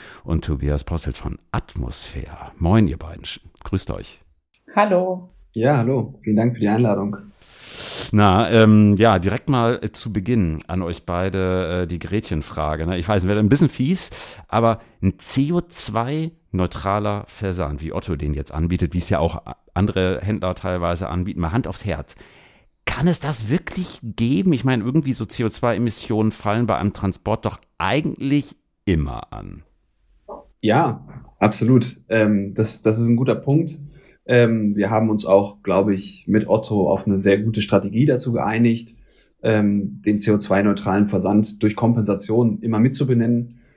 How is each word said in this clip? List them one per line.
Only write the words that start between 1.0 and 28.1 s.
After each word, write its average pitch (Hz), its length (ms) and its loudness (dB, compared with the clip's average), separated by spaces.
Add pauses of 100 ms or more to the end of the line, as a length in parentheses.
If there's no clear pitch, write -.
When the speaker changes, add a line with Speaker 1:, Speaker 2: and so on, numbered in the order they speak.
Speaker 1:
von - 220 -10 (120)
Atmosphäre. - 1080 -10
Moin, 101 280 4
ihr - 100 -2
beiden. 80 260 -14 (400)
Grüßt - 260 -4
euch. - 300 -12 (560)
Speaker 2:
Hallo. 185 540 0 (240)
Speaker 3:
Ja, 131 240 2
hallo. 117 460 -2
Vielen 107 120 0
Dank 120 180 2
für 113 60 -10
die 104 80 0
Einladung. 104 500 0 (920)
Speaker 1:
Na, 104 400 6
ähm, 107 460 8
ja, 107 200 6
direkt 95 320 -2
mal, 120 320 2
äh, 107 100 -6
zu - 220 -12
Beginn 95 540 0
an 92 140 -4
euch 87 240 -6
beide, 92 760 -2
äh, 87 40 -4
die 85 120 -6
Gretchenfrage, 80 880 -4
ne? 90 120 -2
Ich 85 100 -4
weiß, 98 200 2
wäre 104 120 2
ein 107 100 4
bisschen 143 200 4
fies, 160 400 -2 (380)
aber 113 320 0 (220)
ein 95 180 0
C 143 340 -2
O 175 80 0
zwei 147 720 -4 (200)
neutraler 101 760 -2
Versand, 85 540 -6
wie 80 120 -8
Otto 87 220 -4
den 73 180 -4
jetzt 71 180 -8
anbietet, 85 420 -2
wie 90 40 -2
es 85 120 -4
ja 85 100 2
auch - 260 -2
a-, - 120 -16 (180)
andere 92 460 0
Händler 92 340 -4
teilweise 87 540 -4
anbieten, 90 300 -4
mal 82 120 -2
Hand 110 160 -2
aufs - 180 -12
Herz. 76 300 -8 (720)
Kann 143 220 0
es 175 120 2
das 113 300 -6
wirklich - 520 -4
geben? 131 520 0
Ich 120 120 -2
meine, 127 180 2
irgendwie 135 300 0
so 110 120 -4
C - 200 -4
O 107 40 0
zwei 117 260 -2
Emissionen 110 560 -2
fallen 110 340 -2
bei 104 120 0
einem 95 160 -2
Transport - 520 -4
doch 101 140 -4 (180)
eigentlich 139 760 -2 (300)